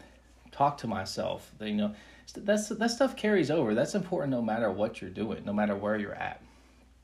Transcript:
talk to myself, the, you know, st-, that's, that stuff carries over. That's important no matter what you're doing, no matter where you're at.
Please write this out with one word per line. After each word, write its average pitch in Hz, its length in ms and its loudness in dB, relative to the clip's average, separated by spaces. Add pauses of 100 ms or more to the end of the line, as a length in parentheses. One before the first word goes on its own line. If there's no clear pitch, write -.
(500)
talk 143 280 2
to - 80 -8
myself, 95 720 -4
the, 107 100 -6
you 104 80 0
know, 104 180 0 (320)
st-, - 200 -10
that's, 208 220 2
that 233 220 0
stuff 254 260 2
carries 190 340 4
over. 139 240 4
That's 131 200 2
important 156 360 0
no 123 120 2
matter 110 280 2
what 104 300 -2
you're 92 100 -10
doing, 101 340 -4
no 104 80 -4
matter 104 240 2
where 104 220 0
you're 101 160 -4
at. - 260 -6 (640)